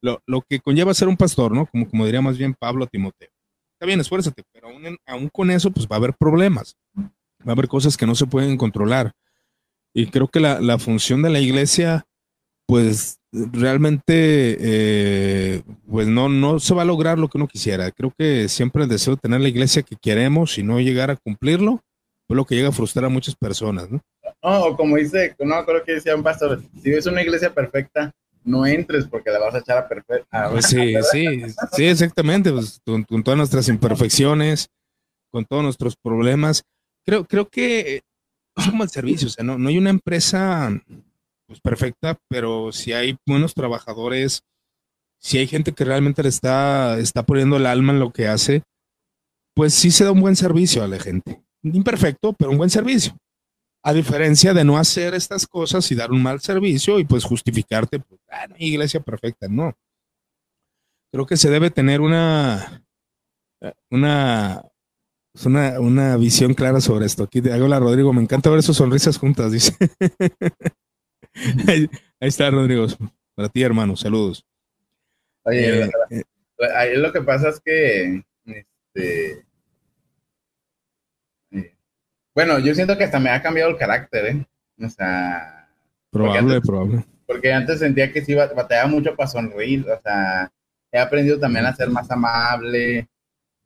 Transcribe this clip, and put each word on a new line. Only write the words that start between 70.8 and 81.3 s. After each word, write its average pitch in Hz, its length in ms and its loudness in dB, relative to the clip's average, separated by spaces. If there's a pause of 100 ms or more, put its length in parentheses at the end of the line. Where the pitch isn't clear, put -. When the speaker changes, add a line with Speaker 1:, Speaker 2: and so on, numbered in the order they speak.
Speaker 1:
Ahí, 156 220 4 (300)
ahí 131 80 -4
está, 143 240 0
Rodrigo. 127 360 2 (480)
Para 104 120 -4
ti, 127 160 -2
hermano, 110 320 0
saludos. 107 500 -4 (1000)
Speaker 2:
Oye, 117 400 2
Speaker 1:
Eh, 101 40 -4 (200)
Speaker 2:
lo, 113 80 -10
Speaker 1:
eh. - 80 -8 (500)
Speaker 2:
ahí 123 220 0
lo 151 160 0
que 170 80 -2
pasa 139 280 0
es 151 120 -6
que, 101 600 0 (240)
este, 87 1000 -8 (2000)